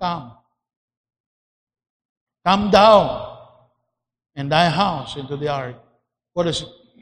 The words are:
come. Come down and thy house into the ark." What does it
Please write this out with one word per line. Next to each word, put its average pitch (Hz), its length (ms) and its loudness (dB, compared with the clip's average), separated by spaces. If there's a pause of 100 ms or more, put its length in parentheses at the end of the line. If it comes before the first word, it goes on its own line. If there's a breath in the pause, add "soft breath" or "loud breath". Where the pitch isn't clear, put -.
come. 165 320 -8 (2000)
Come 196 220 2 (100)
down 202 320 6 (1300)
and 139 160 -8
thy 160 160 4
house 165 480 -4
into 143 240 -10
the 143 80 -8
ark." 131 320 -8 (560)
What 170 160 -2
does - 160 -8
it - 40 -20 (320)